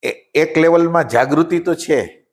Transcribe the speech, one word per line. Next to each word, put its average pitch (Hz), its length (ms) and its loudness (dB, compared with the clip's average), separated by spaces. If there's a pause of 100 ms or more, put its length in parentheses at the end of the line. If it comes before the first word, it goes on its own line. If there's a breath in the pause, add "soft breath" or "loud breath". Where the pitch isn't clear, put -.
એ-, - 320 -10
એક 160 220 0
લેવલમાં 170 460 2
જાગૃતિ 147 560 0
તો 170 160 -4
છે 135 580 -4